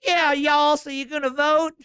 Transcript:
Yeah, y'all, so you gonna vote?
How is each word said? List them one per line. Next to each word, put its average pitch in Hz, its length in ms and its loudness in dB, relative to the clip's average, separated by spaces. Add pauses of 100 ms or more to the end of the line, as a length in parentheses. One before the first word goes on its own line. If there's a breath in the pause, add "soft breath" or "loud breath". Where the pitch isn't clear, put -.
Yeah, 339 300 0
y'all, 294 460 2
so 294 120 -10
you 277 160 -8
gonna 285 240 -4
vote? 311 440 0 (100)